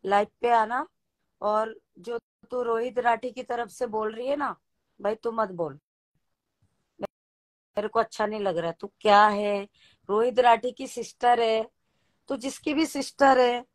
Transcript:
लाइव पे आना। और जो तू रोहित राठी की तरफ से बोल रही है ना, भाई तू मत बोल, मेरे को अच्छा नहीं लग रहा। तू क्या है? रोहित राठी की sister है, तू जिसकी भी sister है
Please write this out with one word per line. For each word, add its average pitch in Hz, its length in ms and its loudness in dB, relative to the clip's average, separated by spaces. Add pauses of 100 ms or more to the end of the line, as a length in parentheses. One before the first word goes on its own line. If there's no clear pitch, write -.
लाइव 202 220 2 (140)
पे 240 80 0
आना। 240 380 2 (540)
और 214 380 -2 (200)
जो 233 200 -10 (320)
तू 247 120 -4
रोहित 233 360 -4
राठी 233 320 0
की 254 120 -12
तरफ 240 260 -6
से - 180 -8
बोल 214 240 -4
रही 226 160 -10
है 277 80 -2
ना, 269 200 -6 (460)
भाई 208 140 -2
तू 233 160 -6
मत 220 180 -2
बोल, 165 300 -8 (2000)
मेरे 208 100 -4
को 226 120 -2
अच्छा 220 260 -2
नहीं 214 140 -6
लग 190 180 -2
रहा। 170 140 -4
तू 202 280 -14
क्या 208 280 6
है? 202 400 -2 (420)
रोहित 226 300 0
राठी 240 320 4
की 262 160 -12
sister 240 520 0
है, 220 320 0 (560)
तू 277 80 -4
जिसकी 269 380 -6
भी 311 120 2
sister 269 540 2
है 247 360 2